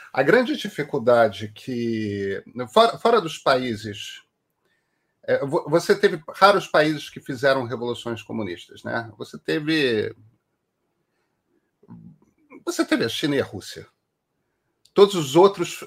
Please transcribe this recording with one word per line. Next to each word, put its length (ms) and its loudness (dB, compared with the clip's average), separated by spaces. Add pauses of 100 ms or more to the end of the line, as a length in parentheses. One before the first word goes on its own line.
(140)
A 80 -2
grande 340 2
dificuldade 1000 0
que, 840 -6 (300)
fora, 280 4
fora 200 4
dos 200 -8
países, 840 -4 (1000)
é, 200 0
vo-, 240 -4
você 280 2
teve 260 0 (140)
raros 320 4
países 420 0
que 100 -18
fizeram 460 0
revoluções 560 -8
comunistas, 600 -10
né? 340 -8
Você 220 -16
teve, 760 -2 (2500)
você 220 -4
teve 180 0
a 60 -2
China 260 -2
e 60 2
a 20 -2
Rússia. 440 -12 (1080)
Todos 220 6
os 200 -4
outros, 520 4